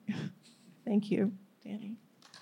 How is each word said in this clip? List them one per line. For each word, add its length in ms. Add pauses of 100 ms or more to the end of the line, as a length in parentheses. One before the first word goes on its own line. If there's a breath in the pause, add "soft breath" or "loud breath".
<laughs> 800
Thank 260
you, 220 (300)
Danny. 340 (440)